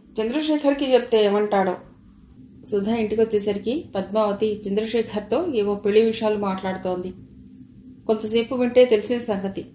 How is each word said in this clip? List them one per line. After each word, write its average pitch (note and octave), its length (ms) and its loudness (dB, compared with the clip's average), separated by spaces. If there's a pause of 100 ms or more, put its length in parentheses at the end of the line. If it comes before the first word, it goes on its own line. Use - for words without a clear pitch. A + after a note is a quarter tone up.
(220)
చంద్రశేఖర్కి C#4+ 720 0
చెప్తే A#3 320 4
ఏమంటాడో. G3+ 520 2 (920)
సుధ G3+ 180 -2
ఇంటికొచ్చేసరికి A3 1080 -2
పద్మావతి G#3 720 -2
చంద్రశేఖర్తో A3 800 -2
ఏవో G#3 280 0
పెళ్లి G#3 280 4
విషయాలు A3 360 0
మాట్లాడుతోంది. F#3 760 -4 (920)
కొంతసేపు A3+ 480 0
వింటే B3 300 6
తెలిసిన A#3+ 340 2
సంగతి, G3 560 -6